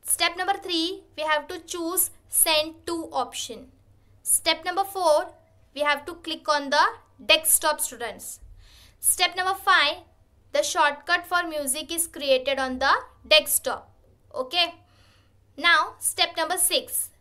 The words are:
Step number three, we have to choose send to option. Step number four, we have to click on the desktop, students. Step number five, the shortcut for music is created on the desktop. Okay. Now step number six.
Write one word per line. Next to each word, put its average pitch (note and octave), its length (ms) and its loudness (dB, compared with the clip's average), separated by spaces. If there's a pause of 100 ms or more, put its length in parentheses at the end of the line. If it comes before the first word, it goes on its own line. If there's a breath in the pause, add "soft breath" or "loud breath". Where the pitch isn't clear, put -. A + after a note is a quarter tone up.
Step E4+ 340 0
number F#4 160 0
three, F#4 480 -2 (160)
we D4+ 60 -6
have D4+ 240 0
to F4+ 120 -10
choose E4+ 520 -4 (180 soft breath)
send D#4 460 2 (100)
to E4+ 260 -6
option. A#3+ 600 -6 (500)
Step D#4+ 420 0
number F4+ 200 -2
four, F4+ 500 2 (400)
we C4+ 80 -6
have D4 240 0
to F4 80 -12
click D#4+ 340 -10
on C#4+ 220 2
the D4 140 4 (420)
desktop, D#4 560 2
students. - 580 -10 (600 soft breath)
Step F4+ 360 2
number F#4+ 200 -2
five, F4 420 2 (560)
the C#4 80 2
shortcut E4+ 640 0
for F4 220 0
music D4 440 -4
is E4 160 -2
created C4+ 520 0
on B3+ 200 -4
the C4+ 140 4 (340)
desktop. - 640 2 (480)
Okay. E4+ 380 -2 (840 soft breath)
Now E4 400 2
step - 400 -2
number E4 200 -2
six. - 520 -2 (120)